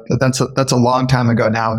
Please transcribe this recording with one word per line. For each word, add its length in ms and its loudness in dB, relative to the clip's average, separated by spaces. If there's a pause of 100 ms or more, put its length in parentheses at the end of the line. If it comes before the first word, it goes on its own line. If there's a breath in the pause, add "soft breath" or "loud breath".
(180)
that's 220 0
a, 60 0 (100)
that's 160 0
a 40 0
long 300 2
time 220 2
ago 220 2
now. 280 -2